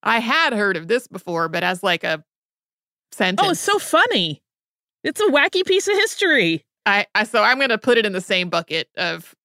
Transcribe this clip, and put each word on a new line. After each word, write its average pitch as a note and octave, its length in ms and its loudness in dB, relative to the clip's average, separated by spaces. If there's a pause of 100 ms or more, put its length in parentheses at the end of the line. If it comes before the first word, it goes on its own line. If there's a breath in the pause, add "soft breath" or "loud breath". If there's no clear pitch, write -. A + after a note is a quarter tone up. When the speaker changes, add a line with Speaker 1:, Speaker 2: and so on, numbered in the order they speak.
Speaker 1:
I A3+ 160 2
had C4+ 340 0
heard G3+ 240 0
of E3 100 -12
this A#3+ 200 -2
before, E3 400 -6
but E3+ 160 -4
as, F3+ 200 -4
like, F3 200 0
a D#3+ 200 -4 (880)
sentence. G3+ 360 0
Speaker 2:
Oh, F#4 40 2
it's - 80 -2
so G4+ 180 0
funny. D#4 640 0 (640)
It's - 180 -4
a G#4+ 40 2
wacky E4+ 380 2
piece F#4+ 240 0
of G4+ 60 0
history. D#4 720 0 (220)
Speaker 1:
I, G3+ 260 2
I, G#3+ 100 0
so A3 200 0
I'm B3 160 2
gonna B3+ 180 0
put A#3+ 220 2
it G#3+ 80 0
in G3 60 -4
the F3+ 80 -4
same F3+ 280 -2
bucket E3 480 -4
of E3+ 480 -8